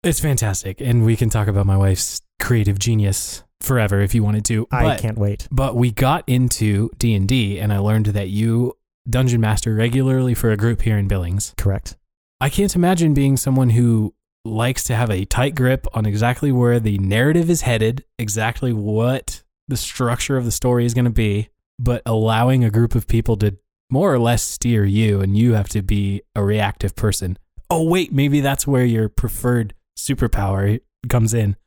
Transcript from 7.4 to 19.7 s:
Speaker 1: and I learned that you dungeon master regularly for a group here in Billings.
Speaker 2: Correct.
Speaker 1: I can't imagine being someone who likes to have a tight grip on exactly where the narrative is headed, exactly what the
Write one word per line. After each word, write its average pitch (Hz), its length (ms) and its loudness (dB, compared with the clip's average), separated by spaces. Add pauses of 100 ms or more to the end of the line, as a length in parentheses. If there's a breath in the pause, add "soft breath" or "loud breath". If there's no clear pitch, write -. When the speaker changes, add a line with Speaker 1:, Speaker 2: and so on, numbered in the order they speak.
Speaker 1:
and 104 160 -2
I 101 60 0
learned 107 280 2
that 101 220 -2
you 113 440 0 (360)
dungeon 120 320 2
master 110 320 0
regularly 127 600 0
for 113 160 0
a 107 60 0
group 110 260 0
here 107 140 2
in 101 100 0
Billings. 92 500 -4
Speaker 2:
Correct. - 380 -4 (460)
Speaker 1:
I 135 80 0
can't 202 260 0
imagine 175 380 2
being 135 240 2
someone 131 340 2
who 113 420 2 (300)
likes 113 400 -4
to 120 120 -2
have 117 140 0
a 95 160 -2
tight 143 300 -2
grip 127 380 0
on 110 120 -2
exactly 117 460 0
where 120 300 2
the 104 160 0
narrative 127 520 2
is 170 120 0
headed, 117 420 -2 (160)
exactly 113 540 -4
what 110 680 -2 (280)
the 131 80 -4